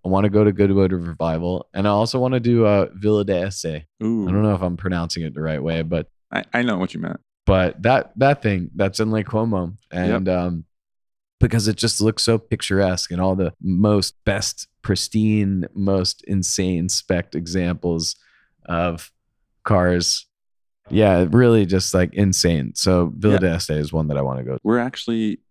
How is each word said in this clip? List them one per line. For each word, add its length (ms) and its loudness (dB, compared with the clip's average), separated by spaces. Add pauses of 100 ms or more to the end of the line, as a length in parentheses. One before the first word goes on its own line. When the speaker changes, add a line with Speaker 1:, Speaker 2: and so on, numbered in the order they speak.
Speaker 1:
I 40 -4
wanna 200 2
go 140 4
to 100 4
Goodwood 400 2
Revival, 800 -4
and 140 -2
I 40 2
also 280 0
wanna 220 0
do, 260 4
uh, 280 4
Villa 300 0
de 120 0
Este. 480 -6 (180)
Speaker 2:
Ooh. 260 -2
Speaker 1:
I 40 -2
don't 100 2
know 120 2
if 80 -2
I'm 140 -2
pronouncing 460 -4
it 100 -8
the 100 -8
right 200 -4
way, 200 -2
but 260 -4 (240)
Speaker 2:
I, 200 -4
I 100 -2
know 160 0
what 140 -4
you 60 -10
meant. 220 -8 (260)
Speaker 1:
but 360 2
that, 360 2
that 240 2
thing 320 -2
that's 240 -2
in 140 0
Lake 140 -2
Como, 500 -2 (160)
Speaker 2:
Yep. 240 0
Speaker 1:
and, 120 -2
um, 360 -2 (760)
because 260 2
it 100 0
just 240 -2
looks 220 0
so 160 2
picturesque, 720 -2
and 100 -4
all 140 2
the 260 -2
most 540 2 (100)
best 440 -4 (140)
pristine, 920 0
most 540 -2
insane 600 -2
spec 460 -4
examples 800 -4 (520)
of 440 -4 (540)
cars. 600 2 (600)
Yeah, 420 4
really 360 6
just, 280 0
like, 200 2
insane. 600 2
So 400 2
Villa 180 2
Speaker 2:
Yeah. 60 4
Speaker 1:
de 140 2
Este 160 -6
is 220 -2
one 160 -2
that 80 -2
I 60 0
wanna 220 -4
go 100 -6
to. 80 -8
Speaker 2:
We're 160 2
actually 600 -4 (100)